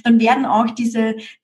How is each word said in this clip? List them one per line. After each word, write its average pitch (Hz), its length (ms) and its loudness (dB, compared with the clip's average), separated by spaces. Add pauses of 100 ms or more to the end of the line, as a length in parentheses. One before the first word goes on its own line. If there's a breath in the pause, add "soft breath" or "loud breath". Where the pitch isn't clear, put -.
dann 233 160 4
werden 247 260 2
auch 226 260 0
diese, 226 440 -4 (280 loud breath)